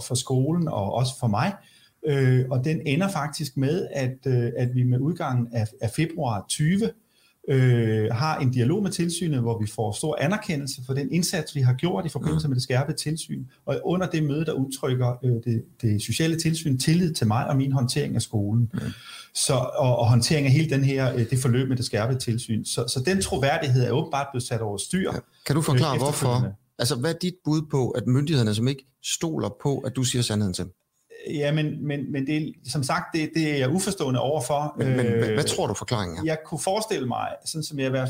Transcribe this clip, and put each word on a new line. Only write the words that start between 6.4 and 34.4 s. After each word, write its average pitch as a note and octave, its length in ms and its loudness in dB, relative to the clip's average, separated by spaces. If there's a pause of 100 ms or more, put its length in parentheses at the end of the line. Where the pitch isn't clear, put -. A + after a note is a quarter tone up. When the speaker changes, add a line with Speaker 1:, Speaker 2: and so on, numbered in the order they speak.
Speaker 1:
tyve, F#3+ 400 0 (600)
øh, A#2 640 4
har D3+ 260 0
en C3 140 2
dialog B2+ 320 2
med F3+ 80 -2
tilsynet, E3+ 480 -2
hvor A2+ 220 0
vi G#2 60 -2
får G#2+ 240 -4
stor - 280 -4
anerkendelse C#3+ 680 -2
for C3+ 80 -4
den C#3 180 -4
indsats, E3+ 440 -2
vi C#3+ 60 0
har B2+ 120 6
gjort F3 320 -2
i D#3 40 -4
forbindelse D#3 380 -2
Speaker 2:
Mm. - 20 0
Speaker 1:
med C3 60 0
det B2 80 0
skærpede C#3+ 340 0
tilsyn. C#3+ 480 -6 (200)
Og C#3 180 -2
under F3+ 240 0
det D#3 160 0
møde, D3+ 220 0
der D#3 60 -2
udtrykker, B2+ 720 0
øh, B2+ 80 4 (140)
det, A2+ 180 0 (180)
det G#2+ 200 2
sociale D#3+ 380 0
tilsyn D#3+ 380 0
tillid E3 360 4
til - 140 0
mig A2+ 200 2
og C3+ 100 2
min C3+ 140 2
håndtering C3+ 440 0
af A#2 60 0
skolen. A2 520 0
Speaker 2:
Mm. - 60 -4 (540)
Speaker 1:
Så, - 200 0 (240)
og, B2+ 220 4
og A2 100 4
håndtering C3+ 360 4
af C3 60 4
hele D#3 180 4
den C#3 140 2
her, C3+ 300 2
øh, A#2+ 160 0
det B2+ 100 0
forløb C3 300 2
med B2+ 80 0
det A2+ 80 -2
skærpede A#2+ 340 0
tilsyn. A2+ 460 -2
Så, - 220 -4
så B2 180 -2
den F#3+ 160 2
troværdighed C#3+ 640 2
er G#2+ 80 0
åbenbart C#3+ 420 -2
blevet A#2+ 100 -4
sat A2+ 180 -4
over G#2 160 -4
styr, - 360 -4
Speaker 2:
Ja. - 60 -6 (260)
Kan C#3 100 2
du D#3+ 60 2
forklare, C#3+ 340 2
Speaker 1:
øh, A#2+ 60 0
Speaker 2:
hvorfor? D3 260 0
Speaker 1:
efterfølgende. A2 280 0 (240)
Speaker 2:
Altså, A#2+ 160 0
hvad D3+ 180 0
er E3 80 -10
dit F3+ 140 -2 (100)
bud D#3 160 2 (100)
på, C3 180 2
at - 180 -4
myndighederne B2+ 480 4
som A2+ 120 2
ikke C#3 180 -4 (180)
stoler D3+ 460 -2 (140)
på, C#3 160 0
at - 160 -6
du C3 80 0
siger B2 180 0
sandheden G#2 320 0
til F2 100 -4
dem? F#2+ 100 -10 (600)
Speaker 1:
Ja, D3 180 0
men, D3+ 360 0
men, C#3+ 240 -4
men C3+ 160 -2
det D3+ 100 0
er, D3+ 140 -4 (180)
som D3+ 140 -2
sagt, D#3+ 300 -2
det, D#3 220 -2
det D#3 180 2
er C#3+ 40 0
jeg B2+ 120 2
uforstående D3 500 0
overfor. D3 580 -2